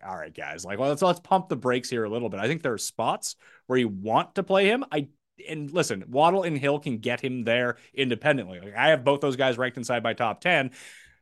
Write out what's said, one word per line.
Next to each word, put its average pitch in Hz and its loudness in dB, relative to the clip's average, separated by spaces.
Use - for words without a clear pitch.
"All 92 -10
right, 78 -12
guys, 76 -12
like, 98 -6
well, 131 0
let's, 147 -2
let's 175 4
pump 185 0
the 156 -4
brakes 123 0
here 117 -2
a 107 -2
little 113 -4
bit." 98 -8
I 101 -2
think 160 -2
there 127 -2
are 101 -4
spots - -4
where 127 2
you 120 4
want 107 0
to 190 0
play 190 4
him. 247 2
I, 147 -2
and 151 -8
listen, 120 0
Waddle 170 4
and 165 -2
Hill 143 0
can 135 -6
get 120 -4
him 127 -4
there 120 0
independently. 120 0
Like, 101 -14
I 139 6
have 151 4
both 143 4
those 143 0
guys 127 2
ranked 127 -2
inside 120 -2
my 113 0
top 110 -2
ten, 147 2